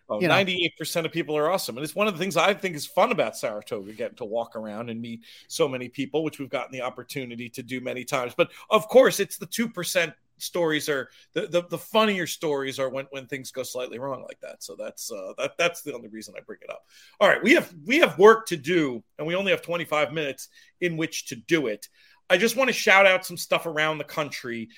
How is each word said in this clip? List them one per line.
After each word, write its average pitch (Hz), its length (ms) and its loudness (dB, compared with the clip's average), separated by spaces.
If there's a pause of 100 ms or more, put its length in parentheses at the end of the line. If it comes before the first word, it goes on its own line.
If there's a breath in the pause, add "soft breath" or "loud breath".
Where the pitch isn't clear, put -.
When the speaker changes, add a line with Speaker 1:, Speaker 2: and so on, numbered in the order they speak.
(120)
Speaker 1:
Oh, 107 80 -2
Speaker 2:
you 180 80 2
know. 160 60 4
Speaker 1:
ninety-eight 180 420 0
percent 160 300 -4
of - 60 -6
people 151 240 -2
are 151 140 2
awesome. 175 260 -4
And 143 80 -8
it's 151 100 -8
one 208 120 2
of 214 60 0
the 156 60 -6
things 185 180 -2
I 175 160 4
think 185 240 -4
is 139 100 -10
fun 220 260 2
about 135 240 0
Saratoga, 107 560 -8
getting 110 240 -8
to 120 100 -10
walk 117 300 -4
around 110 340 -8
and 113 100 -8
meet 117 220 -10 (260 loud breath)
so - 180 2
many 127 220 -6
people, 139 340 -4
which 151 160 -6
we've 135 120 -10
gotten 127 200 -6
the 131 120 -10
opportunity 123 680 -10
to 131 140 -12
do 123 180 -8
many 123 240 -8
times. 123 320 -4
But, 175 140 4 (180 loud breath)
of 214 200 4
course, 226 320 8
it's - 180 -4
the 185 80 -12
two 233 220 -4
percent 170 440 -2 (240)
stories 156 520 -2
are 135 200 -2 (260 soft breath)
the, 147 120 -2
the, 175 240 0
the 160 80 -6
funnier 208 480 2
stories 135 520 -4
are 131 100 0
when, 135 220 -8
when 135 160 -12
things 131 260 -10
go 131 100 -6
slightly 123 360 -8
wrong 127 240 -8
like - 180 -18
that. - 220 -16
So 95 140 -14
that's, - 340 -12
uh, 98 280 -10
that, 139 180 -6
that's 170 260 0
the 139 120 -10
only 117 140 -14
reason 104 280 -16
I - 40 -16
bring - 220 -16
it - 80 -14
up. - 140 -12 (360 soft breath)
All 202 80 8
right, 151 140 4
we 226 100 8
have, - 200 4 (140)
we 262 120 4
have 190 200 4
work 220 300 10
to 175 80 -4
do, 143 460 0 (160)
and 151 80 -4
we 170 80 -4
only 190 180 2
have 156 100 0
twenty-five 156 500 -2
minutes 147 360 -6 (320 soft breath)
in 170 160 0
which 160 300 -4
to 127 100 -10
do 143 320 0
it. 104 200 -6 (400 soft breath)
I 185 100 4
just 220 180 2
wanna 254 160 2
shout 196 340 6
out 185 200 4
some 175 100 -10
stuff 170 300 -2
around 156 320 0
the 143 60 -6
country 120 720 -6